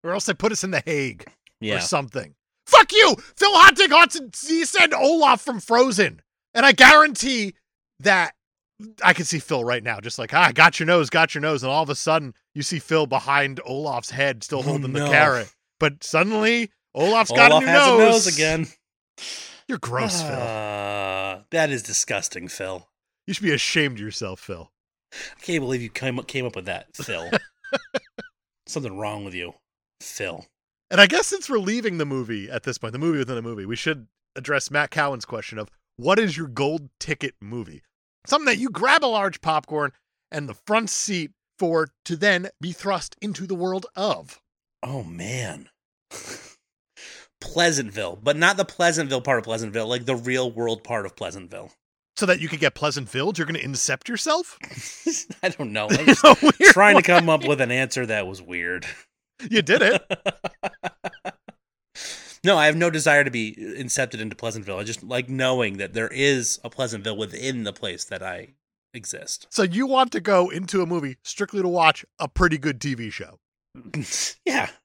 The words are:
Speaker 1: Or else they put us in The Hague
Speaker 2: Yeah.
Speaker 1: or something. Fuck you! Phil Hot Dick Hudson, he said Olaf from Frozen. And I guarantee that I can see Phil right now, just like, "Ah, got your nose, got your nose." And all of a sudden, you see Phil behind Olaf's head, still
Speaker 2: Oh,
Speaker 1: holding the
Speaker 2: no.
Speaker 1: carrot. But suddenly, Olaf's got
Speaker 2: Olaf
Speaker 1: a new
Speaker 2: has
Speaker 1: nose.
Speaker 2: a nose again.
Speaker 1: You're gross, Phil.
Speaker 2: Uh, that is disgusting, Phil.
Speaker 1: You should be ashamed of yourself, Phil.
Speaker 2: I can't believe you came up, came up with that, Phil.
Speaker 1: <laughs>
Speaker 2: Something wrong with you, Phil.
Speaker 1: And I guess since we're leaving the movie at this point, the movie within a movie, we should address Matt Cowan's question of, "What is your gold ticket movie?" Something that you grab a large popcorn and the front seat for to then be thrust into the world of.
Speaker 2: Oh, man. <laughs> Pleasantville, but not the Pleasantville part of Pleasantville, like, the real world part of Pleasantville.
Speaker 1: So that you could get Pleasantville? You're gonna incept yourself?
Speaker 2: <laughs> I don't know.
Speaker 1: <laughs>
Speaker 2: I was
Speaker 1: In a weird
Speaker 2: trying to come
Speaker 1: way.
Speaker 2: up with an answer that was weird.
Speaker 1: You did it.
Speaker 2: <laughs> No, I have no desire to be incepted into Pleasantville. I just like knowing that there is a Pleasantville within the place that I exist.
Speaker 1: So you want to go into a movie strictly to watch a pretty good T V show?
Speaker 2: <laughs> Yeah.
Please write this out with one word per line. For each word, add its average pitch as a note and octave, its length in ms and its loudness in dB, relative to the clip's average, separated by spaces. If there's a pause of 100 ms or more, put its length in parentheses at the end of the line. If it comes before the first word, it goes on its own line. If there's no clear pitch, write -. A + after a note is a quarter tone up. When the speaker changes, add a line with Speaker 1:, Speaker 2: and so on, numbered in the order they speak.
Speaker 1:
Or E3+ 80 -4
else G3 140 -4
they G3+ 80 -2
put A3 180 -2
us G3+ 120 -4
in F#3+ 60 -6
The D#3 160 -2
Hague C#3 400 -6 (340)
Speaker 2:
Yeah. G#2+ 180 -2
Speaker 1:
or - 20 -2
something. C3+ 540 -6 (320)
Fuck - 260 8
you! G4 240 6 (200)
Phil G4+ 160 4
Hot F#4 220 10
Dick F#4 160 4
Hudson, D#4 400 4 (160)
he D#4+ 180 0
said E4+ 300 2
Olaf C4+ 480 4
from B3 160 -6
Frozen. G#3+ 640 2 (320)
And A#3 100 2
I C#4 80 8
guarantee C4 800 6 (440)
that F3+ 360 2 (720)
I F3+ 80 8
can F3 120 0
see D#3+ 160 -4
Phil C3+ 240 -4
right A#2+ 180 -2
now, A2 180 -6
just A2 180 -12
like, A#2 160 -8
"Ah, E3 180 4
got D#3+ 280 6
your D#3+ 80 -2
nose, E3 200 4
got D#3+ 280 2
your C#3+ 60 -4
nose." D3 200 -2
And C3 80 -2
all D#3 140 2
of C#3 60 -6
a D#3+ 40 -2
sudden, D#3 400 -2 (200)
you D3 80 -8
see D#3 180 -4
Phil D#3+ 260 2
behind C3+ 580 0
Olaf's C3+ 460 -6
head, C3 320 -2
still C#3+ 160 -6
Speaker 2:
Oh, C3 40 -4
Speaker 1:
holding C#3 300 -4
the C#3+ 80 -4
Speaker 2:
no. C#3+ 100 -2
Speaker 1:
carrot. C#3 420 4 (260)
But D3 240 -2
suddenly, G#3+ 680 0 (240)
Olaf's G#3 360 2
got A#3+ 220 8
Speaker 2:
Olaf D4+ 100 6
Speaker 1:
a C4 40 -2
new - 60 0
Speaker 2:
has C#4+ 140 8
Speaker 1:
nose. A#3+ 140 8
Speaker 2:
a A3 100 10
nose A3+ 240 4
again. D#3 320 0 (1000)
Speaker 1:
You're B3+ 100 -6
gross, C3 440 -4
Phil. D3 100 -6
Speaker 2:
Uh, G2+ 1080 -6 (100)
that D#3+ 180 0
is B2 140 -4
disgusting, G2 640 -6
Phil. F#2+ 400 -12 (400)
Speaker 1:
You F#3+ 60 -6
should G3+ 100 -8
be D#3+ 100 2
ashamed C#3 440 -2
of - 60 -14
yourself, G#2 360 -12
Phil. E2+ 320 -16 (400)
Speaker 2:
I - 300 -18
can't E3 180 -4
believe C3 220 -4
you A#2 80 -10
came C3 280 -6
up, B2+ 80 -12
came C3 200 -6
up A#2 100 -10
with F2+ 80 -12
that, F2+ 220 -10 (100)
Phil. E2+ 340 -8 (720)
Speaker 1:
<laughs> - 640 -20
Speaker 2:
Something A2+ 320 -10
wrong G#2 260 -8
with F#2+ 100 -14
you, F2 200 -10 (460)
Phil. - 440 -10 (460)
Speaker 1:
And F3+ 100 2
I G3 60 8
guess F4 220 0
since G4 200 -8
we're B3+ 100 -2
leaving G#3 400 -4
the D3+ 60 -2
movie A#2 460 -8
at B2 140 -8
this B2+ 140 -8
point, A2 160 -10
the B2+ 40 -10
movie D#3 220 -2
within B2 180 -6
a A2+ 40 -10
movie, A2+ 220 -12
we A2+ 120 -8
should D3 320 -6 (260)
address C#3 380 -6
Matt D3 180 -2
Cowan's C#3+ 340 -4
question A2 340 -12
of, G#2 120 -10 (260)
"What E3+ 220 2
is F#3+ 180 0
your D#3 120 -8
gold C#3+ 400 -4 (100)
ticket C#3+ 420 -8
movie?" G2+ 420 -14 (420)
Something D4 220 0
that A3+ 120 2
you B3+ 120 -4
grab C4+ 340 2
a - 20 0
large G3+ 340 -2
popcorn D3+ 500 -2 (400)
and C#3+ 180 -8
the G#2+ 60 -12
front G#3+ 360 -2
seat F3 420 -6 (260)
for E3 300 0 (160)
to E3+ 100 -6
then F#3 360 0 (100)
be E3+ 100 -8
thrust F#3 500 -6
into F#3+ 280 -10
the F#3+ 80 -4
world F#3 300 -4 (100)
of. F#3 440 -6 (400)
Speaker 2:
Oh, B2+ 220 -8
man. F2 640 -10 (420)
<laughs> - 1300 -20
Pleasantville, A2 800 -2
but C#3+ 140 2
not F3+ 200 2
the F#3+ 80 -2
Pleasantville D#3 580 -2
part C3 160 0
of G#2+ 60 -6
Pleasantville, A2+ 440 -6
like, B2 160 -4
the B2+ 100 -2
real B2+ 380 -4
world A2+ 320 -4
part A2 200 -6
of F#2 120 -14
Pleasantville. F#2+ 560 -14 (440)
Speaker 1:
So G#3 100 -2
that F3+ 140 2
you D#3+ 80 -6
could D3+ 120 -8
get D3+ 140 0
Pleasantville? C#3+ 600 -4
You're D#3+ 120 -6
gonna E3 120 -8
incept C3+ 500 -6
yourself? D#4 480 -4 (800)
Speaker 2:
<laughs> - 80 -14
I F#3+ 60 -2
don't C3+ 240 -8
know. G#2+ 140 -4
Speaker 1:
<laughs> - 40 -4
Speaker 2:
I D3+ 140 0
was - 180 6
Speaker 1:
In D4+ 80 10
a - 120 10
weird D#4 300 8
Speaker 2:
trying G3+ 240 8
to G3 60 6
come F3 240 4
Speaker 1:
way. D#3+ 80 4
Speaker 2:
up D3 100 0
with C#3+ 160 0
an B2 120 0
answer B2+ 340 -2
that G#2 220 -2
was F#2+ 120 -14
weird. F2 460 -8 (640)
Speaker 1:
You G#3+ 120 4
did G3+ 200 4
it. G3+ 240 2
Speaker 2:
<laughs> - 1300 -10 (1120)
No, F#3 140 4
I D3+ 80 6
have D3+ 80 4
no E3+ 160 0
desire D3 320 4
to C#3 80 0
be A2+ 240 -6 (240)
incepted B2 420 -6
into A2 140 -10
Pleasantville. G#2 440 -10
I G#2 40 -8
just A2 220 -12
like B2 240 -6
knowing B2+ 480 -2
that F#2+ 180 -10
there A2+ 140 -4
is C3+ 560 -2
a A#2 60 -12
Pleasantville A2 460 -6
within A2+ 460 -8
the G2+ 100 -8
place F#2 340 -12
that F#2 140 -12
I F#2 340 -12 (380)
exist. - 580 -14
Speaker 1:
So - 120 -2
you G3 240 -2
want C4 240 2
to - 100 -6
go F3+ 300 2
into F3+ 320 -4
a E3+ 40 0
movie D3+ 360 -6
strictly G3+ 400 -6
to F#3 60 0
watch E3 360 2 (140)
a D#3 80 -6
pretty D#3+ 320 0
good C3+ 220 -6
T C#3+ 140 -6
V A2+ 160 -10
show? D#2+ 280 -16 (380)
Speaker 2:
<laughs> C3 260 -10 (420)
Yeah. C4 260 -2 (140)